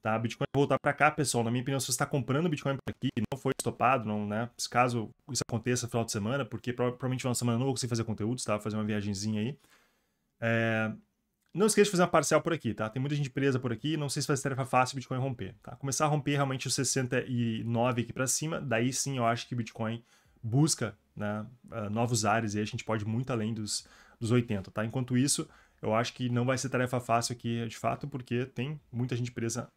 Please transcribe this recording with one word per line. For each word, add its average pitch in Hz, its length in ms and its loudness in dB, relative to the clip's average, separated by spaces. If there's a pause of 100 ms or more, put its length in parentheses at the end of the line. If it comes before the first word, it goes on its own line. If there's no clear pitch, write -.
tá? 110 160 0
Bitcoin 117 340 -2
voltar 139 280 4
pra 143 120 0
cá, 147 200 4
pessoal. 123 320 2
Na 113 80 0
minha 127 100 0
opinião, 135 160 0
se 123 80 -2
você 127 100 -2
tá 143 100 0
comprando 143 420 0
Bitcoin 143 260 0
por 123 160 -8
aqui - 160 -6 (100)
e 120 60 2 (100)
não 131 60 -6
foi 135 180 0
estopado, 117 480 2
não, 104 220 -2
né? 110 320 -2
Se - 100 -4
caso 120 420 2 (200)
isso 123 180 -2
aconteça 120 380 0
no - 40 -6
final 117 140 2
de - 60 -8
semana, 120 340 0
porque 113 280 -6
prova-, 123 180 0
provavelmente 127 300 -4
no - 20 -8
final 127 120 0
de - 40 -2
semana 120 160 2
eu 117 60 2
não 131 60 2
vou 135 80 2
conseguir 117 160 -4
fazer 113 120 0
conteúdos, 110 400 -2
tá? 107 120 0
Vou 104 80 -4
fazer 107 120 -2
uma 107 100 0
viagenzinha 104 580 -2
aí. 127 140 -2 (840)
É, 113 520 2 (640)
não 208 120 6
esqueça 208 160 8
de 202 80 2
fazer 175 100 4
uma 170 60 4
parcial 156 340 4
por 165 100 0
aqui, 135 220 -2
tá? 110 160 -4
Tem 131 80 -6
muita 143 160 -2
gente 147 160 0
presa 135 300 2
por 123 120 -2
aqui, 151 240 -2
não 147 120 -2
sei 147 120 -4
se 131 60 -2
vai 147 100 2
ser - 60 -4
tarefa 135 220 -2
fácil 127 320 2
o - 0 -
Bitcoin 127 240 -4
romper, 117 420 -6
tá? 127 140 -14
Começar 139 280 -2
a 151 40 4
romper 147 240 0
realmente 135 340 -2
os 123 80 -2
sessenta 127 540 0
e 117 340 0
nove 117 400 0
aqui 117 100 -6
pra 131 140 -4
cima, 156 340 -2
daí 123 320 0
sim 135 260 -2
eu 120 60 2
acho 117 220 0
que - 80 -6
o - 20 -4
Bitcoin 117 460 -4 (400)
busca, 120 560 2 (160)
né, 104 320 -4 (240)
ah, 107 180 -6
novos 113 360 0
ares 107 300 2
e 104 40 0
aí 107 60 0
a - 20 -4
gente 113 160 -6
pode 110 220 -2
ir - 20 -2
muito 127 260 -2
além 113 220 -2
dos, 104 320 -6 (320)
dos 113 140 0
oitenta, 117 360 2
tá? 107 160 -4
Enquanto 123 320 0
isso, 139 320 2 (320)
eu 107 140 0
acho 120 200 2
que 127 140 -4
não 120 160 2
vai 127 140 2
ser 113 120 -4
tarefa 127 280 0
fácil 117 360 0
aqui, 117 340 -4
de - 100 -12
fato, 123 300 -2
porque 127 380 -4
tem 143 340 -8 (100)
muita 123 240 -2
gente 120 160 -2
presa 113 460 -4